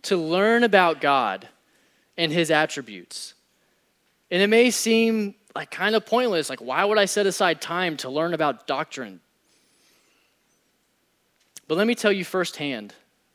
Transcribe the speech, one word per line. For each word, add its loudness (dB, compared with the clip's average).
to 0
learn 2
about 4
God 0
and -2
his 0
attributes. -4
And 0
it 4
may 6
seem, 0
like, -10
kind -2
of 0
pointless, 0
like, -10
why -2
would 2
I 4
set 0
aside 0
time -4
to -10
learn -2
about -2
doctrine? -8
But -2
let 2
me 2
tell 0
you -2
firsthand -6